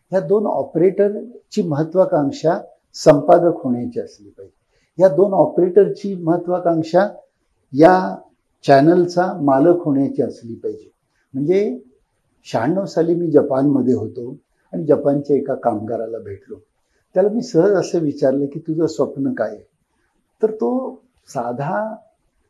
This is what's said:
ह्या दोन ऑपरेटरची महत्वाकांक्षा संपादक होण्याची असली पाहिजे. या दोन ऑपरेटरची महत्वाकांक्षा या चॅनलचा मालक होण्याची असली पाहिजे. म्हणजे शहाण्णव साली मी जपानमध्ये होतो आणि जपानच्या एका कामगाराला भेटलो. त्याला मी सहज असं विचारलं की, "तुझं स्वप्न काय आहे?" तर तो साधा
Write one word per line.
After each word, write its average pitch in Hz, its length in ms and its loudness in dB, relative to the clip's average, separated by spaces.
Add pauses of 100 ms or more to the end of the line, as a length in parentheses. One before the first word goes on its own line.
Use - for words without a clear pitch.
(120)
ह्या 185 80 0
दोन 196 260 0
ऑपरेटरची 202 1160 -2
महत्वाकांक्षा 160 1000 0 (320)
संपादक 156 720 4
होण्याची 120 360 -4
असली 101 300 -16
पाहिजे. - 360 -20 (340)
या 185 100 6
दोन 190 240 2
ऑपरेटरची 180 840 2
महत्वाकांक्षा 175 960 0 (640)
या 185 440 4 (500)
चॅनलचा 175 760 4
मालक 143 420 2
होण्याची 139 380 -2
असली 113 340 -6
पाहिजे. 107 360 -12 (420)
म्हणजे 196 460 -2 (640)
शहाण्णव 160 420 -4
साली 170 300 0
मी 170 160 -4
जपानमध्ये 131 600 2
होतो 120 440 -8 (360)
आणि 175 120 -6
जपानच्या 143 500 0
एका 131 200 -4
कामगाराला 113 640 -6
भेटलो. 101 380 -16 (580)
त्याला 196 160 2
मी 233 120 -4
सहज 185 300 2
असं 175 280 0
विचारलं 143 460 -2
की, 143 140 -10
"तुझं 156 280 -4
स्वप्न 135 460 -4
काय 113 160 -4
आहे?" 107 140 -16 (800)
तर 214 80 0
तो 254 500 -6 (260)
साधा 131 680 -6 (540)